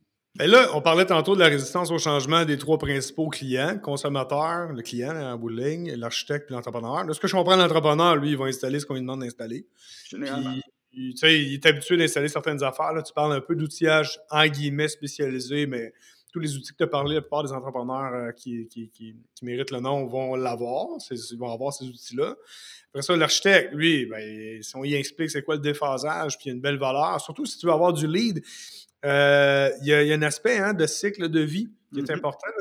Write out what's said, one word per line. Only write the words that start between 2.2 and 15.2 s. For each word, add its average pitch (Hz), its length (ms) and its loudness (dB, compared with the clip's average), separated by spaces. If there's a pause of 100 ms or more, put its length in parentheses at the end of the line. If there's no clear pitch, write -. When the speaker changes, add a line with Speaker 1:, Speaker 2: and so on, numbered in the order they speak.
Speaker 1:
des 147 140 0
trois 147 180 2
principaux 143 500 -2
clients, 139 520 -2
consommateurs, 147 920 -2
le 117 120 -10
client, 127 320 -6
en 131 200 -8
bout 117 140 -6
de 113 100 -6
ligne, 156 360 -4
l'architecte 131 500 -6
puis 139 80 -12
l'entrepreneur. 120 520 -6
Là, 156 80 -4
ce 151 60 -8
que 190 80 -2
je 185 80 0
comprends, 185 200 6
l'entrepreneur, 160 640 6
lui, 147 140 0
il 139 60 0
va 135 80 -2
installer 135 340 -2
ce 143 60 -8
qu'on 143 80 -8
lui 131 80 -6
demande 131 200 -8
d'installer. 117 440 -10 (420)
Speaker 2:
Généralement. 143 460 -6 (380)
Speaker 1:
Puis, 127 240 -8
tu - 20 -2
sais, 160 220 6
il 139 160 -2
est 139 100 0
habitué 156 320 4
d'installer 151 300 2
certaines 147 340 -2
affaires. 156 320 -2
Là, 160 80 -4
tu - 120 -12
parles 151 200 2
un 135 80 0
peu 170 140 -2
d'outillage, 156 640 0 (100)
en 151 160 4
guillemets, 147 440 0
spécialisé, 139 760 -4